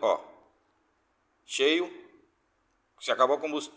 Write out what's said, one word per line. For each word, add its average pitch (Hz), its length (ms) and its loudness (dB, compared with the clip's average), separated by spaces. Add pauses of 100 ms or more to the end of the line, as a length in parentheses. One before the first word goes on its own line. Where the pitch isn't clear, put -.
ó. 101 180 2 (1300)
Cheio. 156 460 0 (1080)
Se - 120 -4
acabar 127 220 2
o 151 60 0
combust-, 151 380 -6